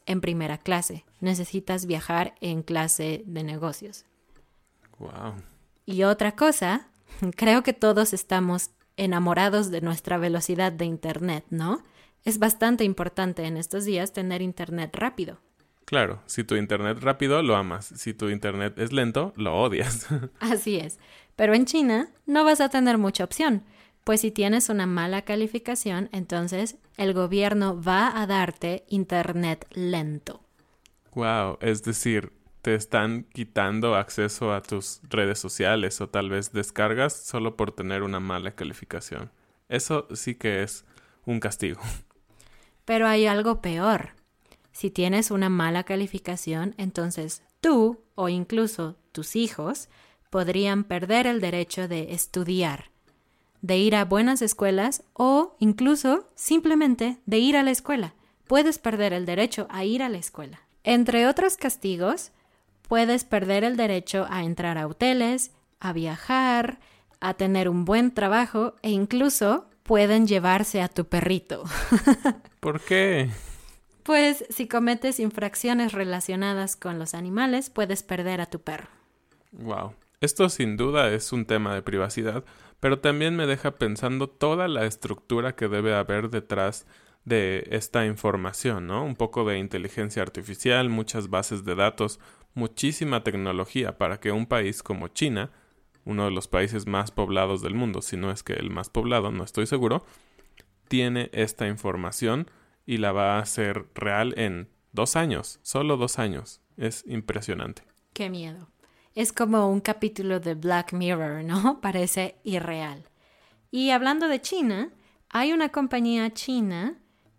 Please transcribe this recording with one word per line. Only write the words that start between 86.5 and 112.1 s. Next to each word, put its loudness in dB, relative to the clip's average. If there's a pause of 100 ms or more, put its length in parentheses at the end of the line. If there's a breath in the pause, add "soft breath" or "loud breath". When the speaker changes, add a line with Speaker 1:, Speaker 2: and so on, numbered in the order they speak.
Speaker 2:
de 0
esta 0
información, -2
¿no? -4
Un -6
poco -2
de 0
inteligencia -4
artificial, 0
muchas -4
bases -2
de -2
datos, 0 (320 soft breath)
muchísima -2
tecnología -4
para -2
que -2
un -2
país -2
como -6
China, -2 (540 soft breath)
uno -2
de 0
los -4
países 0
más -2
poblados 0
del -4
mundo, -2
si -8
no -4
es -8
que -8
el -4
más -8
poblado, 0
no -6
estoy -2
seguro, 0 (840 soft breath)
tiene 0
esta -2
información -4 (360 soft breath)
y -2
la 0
va 2
a 0
hacer -4
real -2
en -4 (240)
dos 0
años, -2
solo 0
dos -2
años. -6 (160)
Es -6
impresionante. -6 (300)
Speaker 1:
Qué -6
miedo. -12 (460 soft breath)
Es 0
como 2
un 2
capítulo -2
de -4
Black -2
Mirror, -2
¿no? 2
<laughs> -8
Parece -2